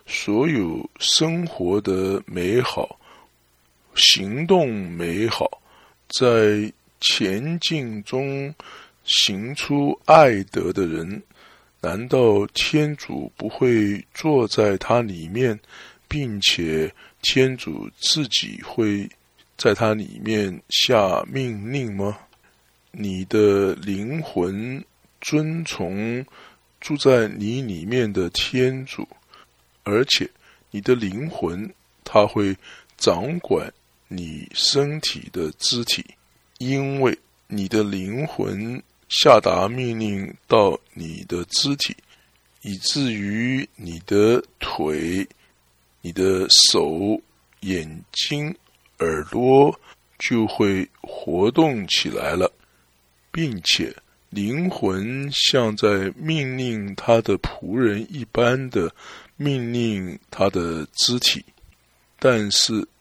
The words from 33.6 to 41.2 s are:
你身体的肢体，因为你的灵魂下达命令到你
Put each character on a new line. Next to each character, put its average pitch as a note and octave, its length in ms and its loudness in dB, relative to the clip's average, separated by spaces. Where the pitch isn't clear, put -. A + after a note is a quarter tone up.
你 D#2+ 480 -12
身 C#3+ 460 0
体 - 320 -6
的 E2 260 -4
肢 A#2+ 260 -2
体， - 200 -4
因 C#3 420 -2
为 B2 180 2
你 G2+ 180 -4
的 G#2+ 160 2
灵 G2+ 440 -6
魂 G#2 540 -6
下 C3+ 300 8
达 F#2 300 2
命 A#2+ 320 -4
令 G2+ 340 -4
到 G#2 300 4
你 E2 360 -12